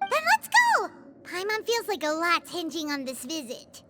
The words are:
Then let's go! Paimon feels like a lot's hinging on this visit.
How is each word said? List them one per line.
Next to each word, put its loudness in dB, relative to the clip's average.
Then 0
let's 2
go! 6
Paimon -4
feels 0
like -4
a 0
lot's 0
hinging -6
on -4
this -8
visit. -10